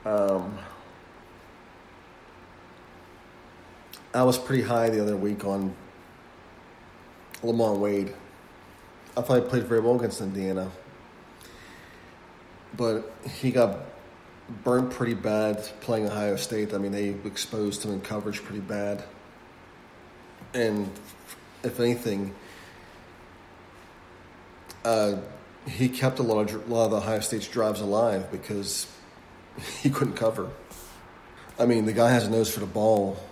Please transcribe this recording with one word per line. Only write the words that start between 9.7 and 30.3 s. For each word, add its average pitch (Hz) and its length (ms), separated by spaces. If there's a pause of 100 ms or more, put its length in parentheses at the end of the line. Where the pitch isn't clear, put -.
well 120 160
against 117 240
Indiana. 95 520 (2000)
But 113 380 (260)
he 127 140
got 113 280 (840)
burnt 123 300
pretty 117 220
bad 107 420 (240)
playing 110 260
Ohio 104 300
State. 107 360
I 101 60
mean, 98 140
they 101 160 (160)
exposed 104 600
him 107 80
in 95 80
coverage 104 440
pretty 101 160
bad. 101 420 (1500)
And 104 340 (760)
if - 160
anything, 107 520 (2500)
uh, 107 320 (500)
he 117 220
kept 131 320
a - 20
lot 107 200
of 104 40
dr-, 110 240
a - 20
lot 113 120
of 101 80
the 107 60
Ohio 107 200
State's 107 300
drives 107 320
alive 104 500
because 98 560 (480)
<laughs> - 480
he 139 80
couldn't 131 240
cover. - 340 (1120)